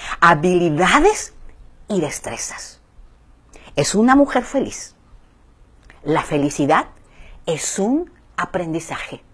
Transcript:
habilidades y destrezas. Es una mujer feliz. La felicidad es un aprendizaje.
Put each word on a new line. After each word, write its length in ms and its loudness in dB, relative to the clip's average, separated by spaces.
habilidades 1120 2
y 140 -2
destrezas. 760 -8
Es 200 0
una 200 6
mujer 280 4
feliz. 520 -6
La 200 0
felicidad 640 0
es 340 -6
un 320 -2
aprendizaje. 840 -8